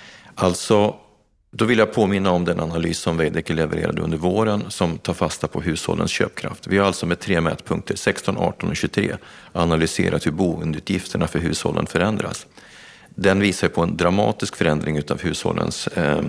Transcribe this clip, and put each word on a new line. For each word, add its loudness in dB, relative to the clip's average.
Alltså, 2
då -2
vill 4
jag 4
påminna 4
om 2
den 0
analys -2
som -2
Veidekke 0
levererade -2
under -2
våren 0
som -2
tar -4
fasta -2
på -8
hushållens -2
köpkraft. -4
Vi 0
har 4
alltså 0
med 0
tre 0
mätpunkter, -2
sexton, -2
arton -2
och -2
tjugotre, 0
analyserat 2
hur 0
boendeutgifterna -2
för -2
hushållen 0
förändras. -2
Den 2
visar 2
på 0
en 0
dramatisk 2
förändring 0
utav -4
hushållens, -2
eh, 0